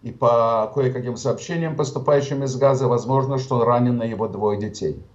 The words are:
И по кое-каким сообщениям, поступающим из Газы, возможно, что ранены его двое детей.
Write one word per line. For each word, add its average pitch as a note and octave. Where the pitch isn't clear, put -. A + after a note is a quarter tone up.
И A#2
по A#2
кое-каким B2+
сообщениям, D#3+
поступающим C#3+
из B2+
Газы, C3+
возможно, C3
что B2+
ранены B2
его A2
двое G#2
детей. G2+